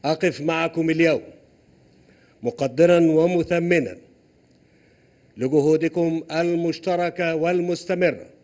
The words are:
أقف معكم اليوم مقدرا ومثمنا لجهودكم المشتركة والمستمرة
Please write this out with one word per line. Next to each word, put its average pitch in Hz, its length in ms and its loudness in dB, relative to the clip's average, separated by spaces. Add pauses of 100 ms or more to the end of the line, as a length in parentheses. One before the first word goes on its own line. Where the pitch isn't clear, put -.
أقف 156 360 -2
معكم 165 480 -4
اليوم 160 320 2 (1200)
مقدرا 139 560 2
ومثمنا 170 960 2 (1400)
لجهودكم 156 960 0
المشتركة 170 1040 -2
والمستمرة 175 920 -2 (180)